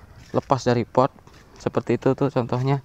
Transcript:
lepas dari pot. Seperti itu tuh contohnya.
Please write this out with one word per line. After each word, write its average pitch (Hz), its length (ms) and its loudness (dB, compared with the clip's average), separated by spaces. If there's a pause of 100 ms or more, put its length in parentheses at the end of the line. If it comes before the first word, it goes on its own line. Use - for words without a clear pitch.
(320)
lepas 123 320 0
dari 120 240 2
pot. 127 240 2 (480)
Seperti - 400 -2
itu 135 160 2
tuh 139 160 -2
contohnya. 131 520 -2